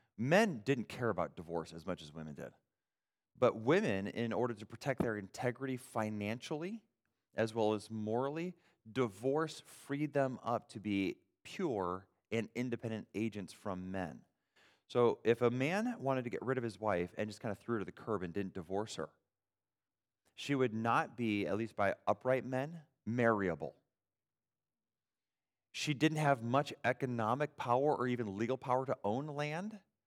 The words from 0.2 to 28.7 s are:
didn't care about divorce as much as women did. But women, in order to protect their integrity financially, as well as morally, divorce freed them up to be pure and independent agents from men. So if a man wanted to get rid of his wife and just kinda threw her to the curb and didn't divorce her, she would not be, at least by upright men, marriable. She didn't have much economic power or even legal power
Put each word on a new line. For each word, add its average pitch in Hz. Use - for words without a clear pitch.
didn't 127
care 120
about 85
divorce 82
as 82
much 87
as 76
women 78
did. 69
But -
women, 117
in 117
order 117
to 104
protect -
their 117
integrity 123
financially, 120
as 110
well 107
as 104
morally, 131
divorce 131
freed 143
them 135
up 113
to 113
be 98
pure 98
and 110
independent 117
agents 101
from 92
men. 87
So 120
if 117
a 120
man 180
wanted 131
to 120
get -
rid 127
of 123
his 110
wife 90
and 107
just 101
kinda 104
threw 120
her 107
to 95
the 90
curb 101
and 87
didn't 98
divorce 95
her, 78
she -
would 127
not 117
be, 107
at 92
least 110
by 98
upright 123
men, 147
marriable. 104
She -
didn't 151
have 143
much 127
economic 123
power 131
or 123
even 117
legal 117
power 131